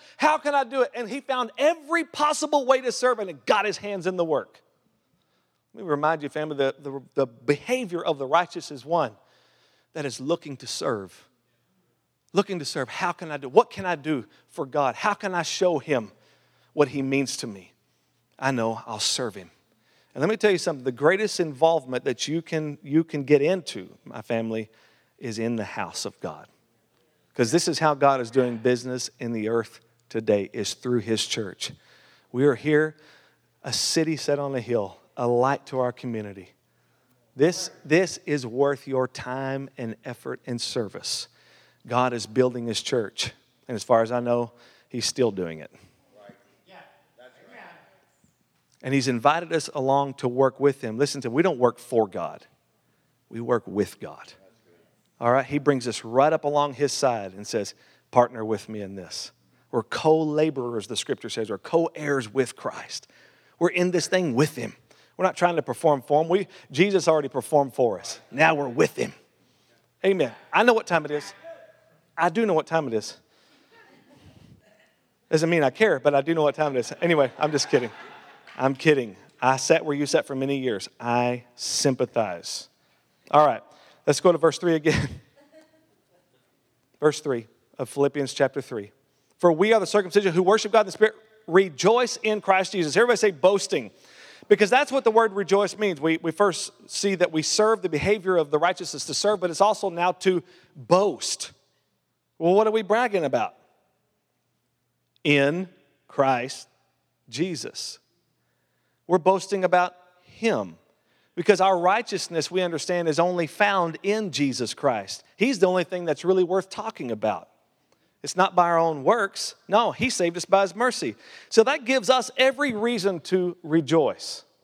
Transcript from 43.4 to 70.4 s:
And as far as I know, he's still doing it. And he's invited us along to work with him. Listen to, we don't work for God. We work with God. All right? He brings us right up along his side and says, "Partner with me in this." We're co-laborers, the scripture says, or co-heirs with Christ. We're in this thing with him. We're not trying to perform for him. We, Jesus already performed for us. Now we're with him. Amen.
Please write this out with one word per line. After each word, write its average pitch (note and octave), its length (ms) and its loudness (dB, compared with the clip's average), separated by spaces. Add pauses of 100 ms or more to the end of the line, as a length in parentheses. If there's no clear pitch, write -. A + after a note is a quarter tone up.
And B2 60 -8
as G#2+ 120 -6
far A2+ 160 4
as A2+ 100 -2
I B2 80 0
know, A#2+ 320 0 (380)
he's A#2+ 160 -6
still A#2+ 260 0
doing E2+ 280 -8
it. - 120 -18 (3000)
And C3 100 -6
he's C3+ 140 0
invited D3 460 0
us D#3+ 200 -2
along C#3 420 0
to - 120 -4
work B2+ 320 2
with C#3 220 2
him. A2+ 160 -6
Listen C#3 240 -2
to, B2 80 -6
we A#2 120 0
don't F3 160 0
work A#2+ 220 2
for A2+ 260 2
God. F2 400 -8 (840)
We A#2 100 -10
work A#2 260 0
with G2 360 -4
God. D#2 320 -18 (880)
All A#2+ 100 0
right? B2+ 140 2
He C#3+ 120 -4
brings C3+ 300 0
us - 160 -6
right C3 280 2
up D#3+ 120 -2
along D3 300 -2
his C3+ 180 -2
side G#2+ 420 -2
and G2+ 140 -14
says, G#2 260 -4 (380)
"Partner A#2+ 320 2
with G#2+ 240 -4
me G#2+ 140 -10
in G2 140 -12
this." - 360 -14 (400)
We're A2+ 120 -2
co-laborers, D3+ 1040 0
the A#2+ 100 -8
scripture - 320 -6
says, G#2+ 200 -6
or G2+ 80 -6
co-heirs D3 720 -2
with B2+ 260 -2
Christ. - 500 -10 (500)
We're F3 120 2
in F3+ 220 0
this F3 160 0
thing F3 280 0
with D3 200 2
him. A2+ 200 -10 (400)
We're F3+ 100 -2
not F3+ 120 0
trying F3 180 4
to D3+ 60 0
perform C#3 400 0
for D3 200 2
him. D#3+ 80 -2
We, F#3 180 2 (240)
Jesus F#3 360 2
already D3+ 220 4
performed C#3 440 0
for A2+ 260 0
us. - 200 -12 (120)
Now D#3+ 220 4
we're C#3+ 140 -4
with - 300 0
him. B2 160 -4 (920)
Amen. F3 280 0 (180)